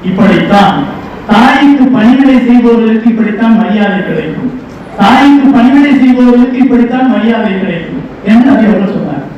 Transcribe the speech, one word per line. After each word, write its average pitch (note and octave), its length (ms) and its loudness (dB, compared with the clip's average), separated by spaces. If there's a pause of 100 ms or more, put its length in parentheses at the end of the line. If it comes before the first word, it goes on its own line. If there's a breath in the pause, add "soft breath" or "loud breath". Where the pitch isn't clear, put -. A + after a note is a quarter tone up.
"இப்படித்தான் F#3+ 800 0 (420)
தாய்க்கு C4 580 2
பணிவிடை B3+ 640 2
செய்பவர்களுக்கு A#3 640 2
இப்படித்தான் A3 460 0
மரியாதை G3 500 -2
கிடைக்கும், - 540 -8 (380)
தாய்க்கு C#4 520 4
பணிவிடை C#4 480 2
செய்பவர்களுக்கு B3 600 2
இப்படித்தான் B3 520 0
மரியாதை G#3 500 -2
கிடைக்கும்" E3 420 -8 (220)
என்று A#3+ 260 2
நபி G#3+ 140 2
அவர்கள் F#3+ 300 0
சொன்னார். D#3 440 -8